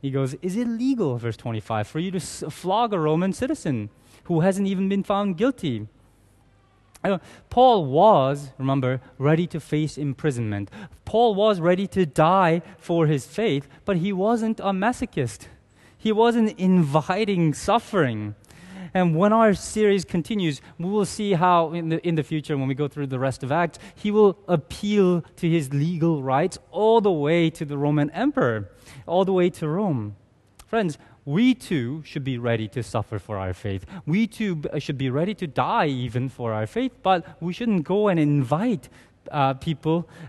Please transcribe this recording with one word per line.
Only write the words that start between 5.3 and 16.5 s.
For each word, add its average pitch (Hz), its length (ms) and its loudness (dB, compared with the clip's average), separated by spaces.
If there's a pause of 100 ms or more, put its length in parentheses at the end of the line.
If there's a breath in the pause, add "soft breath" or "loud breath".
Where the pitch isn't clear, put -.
guilty?" 156 500 -2 (1160)
Uh, 185 160 0 (300 loud breath)
Paul 240 360 6
was, 143 720 4
remember, 131 420 0 (180 loud breath)
ready 156 300 2
to 160 120 -10
face 151 380 -4
imprisonment. 120 720 -4 (360 loud breath)
Paul 226 280 2
was 202 280 2
ready 180 260 2
to 185 180 0
die 165 560 4 (160 loud breath)
for 165 300 0
his 147 180 0
faith, 160 420 -2 (180 loud breath)
but 196 120 0
he 180 140 -2
wasn't 220 480 0
a 196 140 -2
masochist. 190 720 -4 (500 soft breath)
He 214 140 0
wasn't 226 480 2